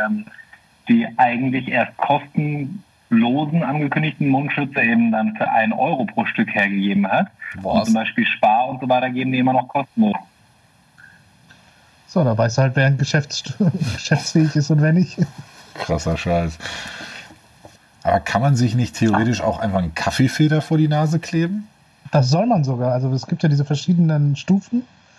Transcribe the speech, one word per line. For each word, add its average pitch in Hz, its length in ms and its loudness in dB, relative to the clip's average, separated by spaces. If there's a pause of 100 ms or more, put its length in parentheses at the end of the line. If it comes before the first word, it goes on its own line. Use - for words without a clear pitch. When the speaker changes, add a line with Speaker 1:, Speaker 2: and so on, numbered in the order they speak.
Speaker 1:
ähm, 107 200 -4 (600)
die 117 180 4 (100)
eigentlich 127 520 0
erst - 280 -2
kostenlosen 147 1700 -2
angekündigten 147 680 -2
Mundschütze 135 540 0
eben 117 300 2
dann 110 240 -2
für - 140 -2
ein 110 220 2
Euro 139 340 -2
pro 113 200 -4
Stück - 280 -2
hergegeben 101 560 0
hat. 160 180 0 (280)
Speaker 2:
Was? 95 80 -12 (100)
Speaker 1:
Und 110 120 2
zum 113 80 2
Beispiel 110 320 -2
Spar 120 420 2
und 131 120 -10
so 127 80 -4
weiter 127 220 2
geben 131 220 -2
die 127 60 0
immer 127 140 2
noch 123 160 0
kostenlos. 113 480 0 (1900)
Speaker 3:
So, 170 180 0
da 113 120 2
weißt 113 220 0
du 135 40 4
halt, 131 140 0
wer 135 100 4
ein 135 120 2
Geschäfts-, - 560 -4 (200)
<laughs> 117 200 -4
geschäftsfähig 156 640 0
ist 147 140 0
und 151 120 4
wer 156 100 4
nicht. 180 260 0 (560)
Speaker 2:
Krasser 82 420 -4
Scheiß. 85 420 -2 (1400)
Aber - 180 0
kann - 220 -2
man 139 140 4
sich 117 180 2
nicht 123 220 -2
theoretisch 110 440 2
auch 101 200 -2
einfach 98 180 -2
einen 85 160 -2
Kaffeefilter 151 680 0
vor 160 160 -2
die 156 120 4
Nase 156 320 0
kleben? 175 480 -4 (420)
Speaker 3:
Das 131 180 4
soll 170 180 2
man 196 180 2
sogar. 123 280 0
Also 131 200 0
es 135 140 -2
gibt - 160 -4
ja 170 60 4
diese 143 160 2
verschiedenen 151 720 2
Stufen. 202 460 0 (360)